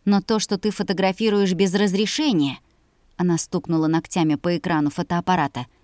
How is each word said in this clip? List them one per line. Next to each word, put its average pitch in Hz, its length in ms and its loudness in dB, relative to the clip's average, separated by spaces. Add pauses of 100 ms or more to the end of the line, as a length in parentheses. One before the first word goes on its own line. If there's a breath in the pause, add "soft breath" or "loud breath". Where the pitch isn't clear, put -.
Но 202 160 2
то, 220 180 0
что 202 200 -4
ты 214 120 -2
фотографируешь 196 840 0
без 180 200 2
разрешения", — 196 840 0 (580)
она 175 220 2
стукнула 160 480 -2
ногтями 160 480 0
по 175 220 -2
экрану 151 340 0
фотоаппарата, — 175 760 -2 (180)